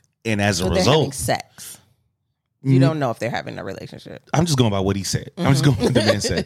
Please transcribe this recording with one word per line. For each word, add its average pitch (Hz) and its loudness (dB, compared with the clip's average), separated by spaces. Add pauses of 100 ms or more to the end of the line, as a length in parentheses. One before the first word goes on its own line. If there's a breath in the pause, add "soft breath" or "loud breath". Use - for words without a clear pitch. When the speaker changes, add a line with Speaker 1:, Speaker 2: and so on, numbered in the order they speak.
(240)
Speaker 1:
And 107 -2
as 101 2
a - -2
Speaker 2:
But 92 0
they're - 0
Speaker 1:
result 143 4
Speaker 2:
having 139 0
sex. - -8 (840)
You 131 4
Speaker 1:
Mm. 131 6
Speaker 2:
don't 156 2
know 135 -2
if 113 -10
they're 113 -4
having 101 -8
a 90 -10
relationship. - -14 (120)
Speaker 1:
I'm 151 2
just 160 0
going 123 4
by 98 0
what 95 0
he 98 -6
said. - -6
I'm 135 2
just 135 2
Speaker 2:
Mm-hmm. 139 2
Speaker 1:
going 233 0
by - 2
what - 2
the - 4
man 202 -4
said. - -2